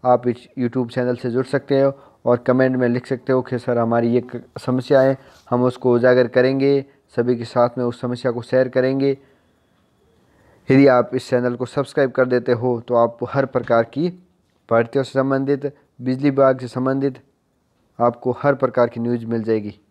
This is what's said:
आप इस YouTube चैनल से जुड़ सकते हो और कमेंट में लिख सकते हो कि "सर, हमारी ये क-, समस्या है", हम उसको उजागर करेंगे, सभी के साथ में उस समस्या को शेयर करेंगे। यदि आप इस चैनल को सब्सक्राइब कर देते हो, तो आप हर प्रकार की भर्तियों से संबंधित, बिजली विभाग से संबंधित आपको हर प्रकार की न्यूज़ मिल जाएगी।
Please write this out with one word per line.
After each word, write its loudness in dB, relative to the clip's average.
आप 2
इस -6
YouTube -4
चैनल -2
से -6
जुड़ -2
सकते -2
हो 0
और 4
कमेंट 0
में 0
लिख -4
सकते -4
हो 0
कि -6
"सर, -2
हमारी 0
ये 2
क-, -14
समस्या 2
है", 2
हम 0
उसको 0
उजागर 4
करेंगे, 0
सभी 0
के -8
साथ 0
में -2
उस -6
समस्या -4
को -8
शेयर 0
करेंगे। -2
यदि 6
आप 4
इस -6
चैनल 0
को -8
सब्सक्राइब -2
कर 0
देते 0
हो, -2
तो -6
आप 2
हर 0
प्रकार 0
की -4
भर्तियों 0
से -12
संबंधित, -2
बिजली -2
विभाग 2
से -10
संबंधित -4
आपको 0
हर 0
प्रकार 0
की -10
न्यूज़ -4
मिल -4
जाएगी। -2